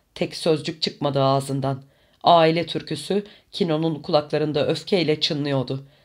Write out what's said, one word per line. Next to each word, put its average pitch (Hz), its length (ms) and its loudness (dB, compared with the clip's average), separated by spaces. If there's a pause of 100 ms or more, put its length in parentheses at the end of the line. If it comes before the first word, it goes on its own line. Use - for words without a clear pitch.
(140)
Tek 180 220 -6
sözcük 160 460 -2
çıkmadı 143 400 0
ağzından. 135 600 0 (420)
Aile 165 420 6
türküsü 165 580 -4 (280)
Kino'nun 160 420 0
kulaklarında 151 720 0
öfkeyle 156 540 0
çınlıyordu. 139 680 -2 (180)